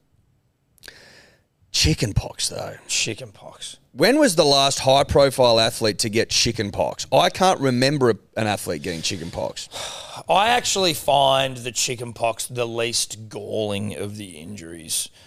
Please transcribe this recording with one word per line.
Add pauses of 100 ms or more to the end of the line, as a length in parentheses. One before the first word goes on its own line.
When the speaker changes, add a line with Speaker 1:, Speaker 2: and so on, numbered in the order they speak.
(1700)
Speaker 1:
Chicken
pox,
though. (120)
Speaker 2:
Chicken
pox. (160)
Speaker 1:
When
was
the
last
high-profile
athlete
to
get
chicken
pox?
I
can't
remember
a, (220)
an
athlete
getting
chicken
pox. (280)
Speaker 2:
<sighs>
I
actually
find
the
chicken
pox
the
least
galling
of
the
injuries. (180)